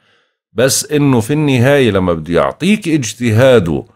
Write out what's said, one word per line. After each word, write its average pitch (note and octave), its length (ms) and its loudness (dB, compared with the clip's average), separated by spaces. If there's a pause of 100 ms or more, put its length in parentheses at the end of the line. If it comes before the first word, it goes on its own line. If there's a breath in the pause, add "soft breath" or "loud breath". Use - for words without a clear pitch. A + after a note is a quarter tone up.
(520)
بس C3 400 -2
إنه C#3+ 280 2
في G#2+ 120 -6
النهاية C#3 580 2
لما F#2 220 0
بده E2+ 220 -6
يعطيك D#3+ 540 -2
اجتهاده A#2+ 960 0 (120)